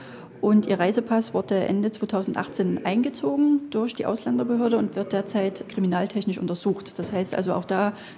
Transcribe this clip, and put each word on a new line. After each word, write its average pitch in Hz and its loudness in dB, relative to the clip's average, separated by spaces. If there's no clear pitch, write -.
Und 208 6
ihr 196 2
Reisepass 220 2
wurde 190 2
Ende 202 2
zweitausendachtzehn 190 -2
eingezogen 277 2
durch 226 -2
die - -4
Ausländerbehörde 240 2
und 208 -2
wird 196 -4
derzeit 196 -2
kriminaltechnisch 185 0
untersucht. 180 -2
Das 175 -6
heißt 185 -2
also, 185 0
auch 175 -2
da 202 2